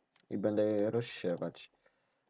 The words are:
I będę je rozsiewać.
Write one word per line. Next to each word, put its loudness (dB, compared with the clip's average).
I -4
będę 2
je 2
rozsiewać. -4